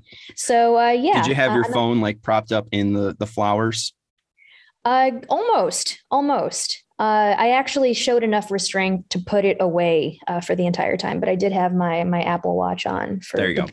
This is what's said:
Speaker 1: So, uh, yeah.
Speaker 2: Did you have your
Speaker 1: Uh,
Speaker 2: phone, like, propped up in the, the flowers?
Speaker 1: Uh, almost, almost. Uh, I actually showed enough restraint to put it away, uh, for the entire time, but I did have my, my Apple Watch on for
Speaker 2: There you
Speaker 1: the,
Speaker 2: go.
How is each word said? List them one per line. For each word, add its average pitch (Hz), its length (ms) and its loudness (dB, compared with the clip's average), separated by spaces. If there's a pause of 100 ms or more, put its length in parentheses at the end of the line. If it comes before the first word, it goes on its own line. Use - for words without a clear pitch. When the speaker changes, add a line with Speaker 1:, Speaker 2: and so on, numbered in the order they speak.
(360)
Speaker 1:
So, 233 420 2
uh, 240 120 4
yeah. 254 320 2
Speaker 2:
Did 156 40 0
you 135 80 0
have 131 200 2
your 117 120 2
Speaker 1:
Uh, 120 60 -4
Speaker 2:
phone, 120 280 2
like, 107 220 -2
propped 110 300 0
up 107 180 -2
in 101 220 0
the, 101 260 -2
the 107 80 -4
flowers? 107 680 -2 (960)
Speaker 1:
Uh, 262 240 4 (180)
almost, 370 840 -2
almost. 269 720 -2 (140)
Uh, 214 400 2
I 233 140 2
actually 262 420 2
showed 240 280 0
enough 214 280 0
restraint 190 600 -2
to - 80 -4
put 196 260 0
it 196 160 2
away, 170 640 0
uh, 175 140 -4
for 180 140 -2
the 180 120 0
entire 175 300 -2
time, - 240 -4
but 190 80 -2
I 185 60 2
did 196 180 0
have 180 220 0
my, 170 300 0
my 175 180 0
Apple 175 340 -2
Watch 180 280 -2
on 92 360 -4
for - 180 -8
Speaker 2:
There 98 100 0
you 85 60 -2
Speaker 1:
the, - 80 -2
Speaker 2:
go. - 100 -4